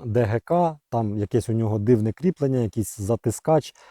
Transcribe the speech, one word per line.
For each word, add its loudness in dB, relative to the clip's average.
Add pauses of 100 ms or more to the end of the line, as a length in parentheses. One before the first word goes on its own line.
Д 2
Г 0
К, 0 (120)
там -2
якесь -2
у 0
нього 0
дивне 2
кріплення, -2
якийсь -4
затискач, -2 (180)